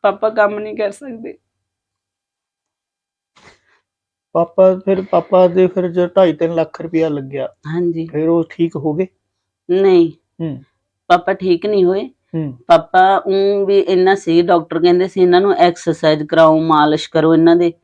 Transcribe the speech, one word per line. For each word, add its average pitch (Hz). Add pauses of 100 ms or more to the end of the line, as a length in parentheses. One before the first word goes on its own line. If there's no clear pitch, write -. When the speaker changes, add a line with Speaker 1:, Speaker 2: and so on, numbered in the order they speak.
Speaker 1:
ਪਾਪਾ 202
ਕੰਮ 208
ਨਹੀਂ 214
ਕਰ 208
ਸਕਦੇ। 240 (3000)
Speaker 2:
ਪਾਪਾ 185
ਫਿਰ, 190
ਪਾਪਾ 180
ਦੇ 180
ਫਿਰ 180
ਜੇ 175
ਢਾਈ 175
ਤਿੰਨ 165
ਲੱਖ 160
ਰੁਪਇਆ 165
ਲੱਗਿਆ, 135 (140)
Speaker 1:
ਹਾਂਜੀ। 165
Speaker 2:
ਫਿਰ 156
ਉਹ 170
ਠੀਕ 170
ਹੋ 151
ਗਏ? 185 (640)
Speaker 1:
ਨਹੀਂ। 185 (300)
Speaker 2:
ਹੂੰ। 139 (440)
Speaker 1:
ਪਾਪਾ 180
ਠੀਕ 185
ਨਹੀਂ 202
ਹੋਏ। 196
Speaker 2:
ਹੂੰ। 151 (100)
Speaker 1:
ਪਾਪਾ 185
ਊਂ 196
ਵੀ 196
ਇੰਨਾ 185
ਸੀ, 170
ਡਾਕਟਰ 170
ਕਹਿੰਦੇ 180
ਸੀ 185
ਇਹਨਾਂ 180
ਨੂੰ 196
ਐਕਸਰਸਾਈਜ਼ 160
ਕਰਾਓ, 160
ਮਾਲਿਸ਼ 151
ਕਰੋ 160
ਇਹਨਾਂ 165
ਦੇ 170 (100)